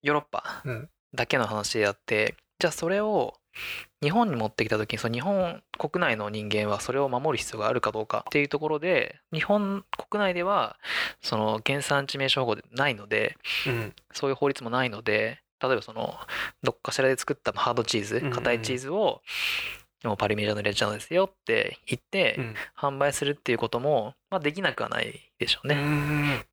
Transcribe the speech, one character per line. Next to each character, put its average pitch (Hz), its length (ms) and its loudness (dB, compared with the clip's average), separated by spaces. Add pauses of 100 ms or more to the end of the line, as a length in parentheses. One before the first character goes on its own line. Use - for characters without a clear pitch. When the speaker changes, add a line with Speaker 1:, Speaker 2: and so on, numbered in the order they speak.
Speaker 1:
ヨ 143 100 2
ー - 40 6
ロ 147 60 4
ッ - 20 -16
パ - 400 -6
Speaker 2:
う 131 80 -4
ん。 117 180 -8 (240)
Speaker 1:
だ 117 120 0
け - 120 4
の 113 100 4
話 107 300 -2
で 104 100 6
あ 101 40 4
っ - 80 -6
て、 107 360 2 (240)
じ 180 80 4
ゃ - 20 6
あ - 20 0
そ - 180 -4
れ 202 120 2
を 202 340 0 (640)
日 147 80 2
本 220 200 4
に 143 60 0
持 110 120 0
っ - 40 -2
て - 120 0
き 110 60 0
た 113 80 2
時 107 160 -2
に、 110 60 -4
そ 113 100 -2
の 117 40 0
日 120 80 -2
本 185 400 0 (160)
国 175 240 -2
内 127 160 2
の 104 120 -4
人 107 200 -4
間 104 200 2
は 101 100 0
そ - 120 -4
れ 131 80 2
を 139 100 2
守 127 280 0
る - 40 -2
必 - 140 -8
要 107 60 -4
が 104 60 2
あ 123 60 2
る 123 80 2
か 110 100 0
ど 110 100 -4
う 107 60 -4
か - 220 -2
っ - 20 -8
て 147 80 4
い 143 60 4
う - 20 -8
と 147 120 -2
こ 156 80 -2
ろ 151 120 0
で、 165 400 0 (120)
日 156 100 -2
本 202 440 0 (240)
国 208 100 -4
内 190 140 2
で 175 100 -2
は 180 340 0 (440)
そ - 160 -2
の 110 280 0
原 139 160 0
産 139 260 2
地 139 100 -6
名 135 120 0
称 135 120 2
保 123 60 2
護 107 80 2
で - 160 -14
な 135 180 2
い 120 60 -2
の 101 100 -14
で、 107 320 0 (300)
Speaker 2:
う - 20 0
ん。 113 240 -2 (180)
Speaker 1:
そ - 160 -2
う - 20 2
い 135 40 2
う - 20 0
法 143 140 2
律 139 140 -4
も 117 80 -6
な 127 120 2
い 127 60 0
の 107 140 -10
で、 110 380 0 (200)
例 131 100 2
え 127 40 6
ば 104 60 -2
そ 110 120 -16
の、 110 220 -4 (480)
ど 123 80 4
っ - 100 -10
か 135 100 -4
し - 100 0
ら 131 60 6
で 131 80 6
作 - 180 -4
っ - 20 0
た - 180 -2
ハ - 180 0
ー - 40 0
ド 120 80 2
チ 110 160 0
ー 101 40 -2
ズ、 107 120 -4
Speaker 2:
う - 40 2
ん - 20 -2
う - 20 -4
ん 143 40 -2
う - 40 0
ん。 - 20 -4
Speaker 1:
硬 120 200 0
い 113 80 0
チ 120 120 -4
ー 123 60 -2
ズ 135 100 -10
を、 185 320 0 (840)
も 107 60 0
う 98 40 -2
パ 107 100 2
ル 107 80 4
ミ 104 80 4
ジ 104 60 2
ャ - 20 2
ー 104 40 2
ノ・ 104 60 -4
レ 104 100 2
ッ - 20 -2
ジ 101 100 2
ャ 104 40 2
ー - 40 2
ノ 104 40 -4
で 104 60 -10
す - 120 -8
よ 185 120 6
っ - 100 -12 (100)
て - 420 0
言 123 100 -2
っ - 40 -12
て、 175 360 0
Speaker 2:
う 143 40 -4
ん。 113 140 -6 (220)
Speaker 1:
販 139 200 -2
売 143 160 2
す - 120 -2
る 143 60 0
っ 147 40 -2
て - 160 -4
い 117 40 4
う - 20 -2
こ 113 120 -2
と 120 100 -2
も、 127 340 0 (160)
ま 190 80 -2
あ、 - 20 0
で 151 140 0
き 190 80 -8
な 156 120 0
く - 100 -2
は - 60 -4
な - 120 -2
い - 180 -6 (200)
で - 80 -2
し - 100 2
ょ - 60 -16
う 135 40 -6
ね。 147 80 4
Speaker 2:
う - 40 -2
ん - 20 -2
う - 40 -2
ん - 20 0
う 151 60 2 (400)
ん。 117 80 -4 (100)